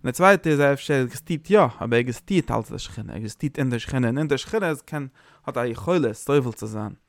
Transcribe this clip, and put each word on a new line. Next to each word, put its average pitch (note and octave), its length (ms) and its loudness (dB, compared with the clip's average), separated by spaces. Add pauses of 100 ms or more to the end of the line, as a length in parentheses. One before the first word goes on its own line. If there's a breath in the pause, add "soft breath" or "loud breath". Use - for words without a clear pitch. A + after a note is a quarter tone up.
דער B2+ 80 -2
צווייטע F3+ 380 4
איז, D3 100 4
ער C#3 140 6 (300)
עקזיסטירט D#3 460 -6
יא, G#3 100 8
אבער A#2 380 2
ער - 20 6
עקזיסטירט B2+ 500 -2
אלס A2+ 180 -2
דער - 100 -10
שכינה, - 340 -12
ער - 60 -10
עקזיסטירט A2+ 400 -6
אין C3 120 0
דער A#2+ 80 -2
שכינה, B2 280 -2
און A#2+ 120 -2
אין D3+ 100 -2
דער C#3+ 80 2
שכינה, F#3+ 340 -2
עס D3 120 -6
קען, D3 240 -10 (400 soft breath)
האט C#3 100 -8
ער A#2+ 80 0
יכולת, A#2+ 480 0
סובל C3 400 0
צו G#2+ 140 -10
זיין G#2+ 260 -8 (160)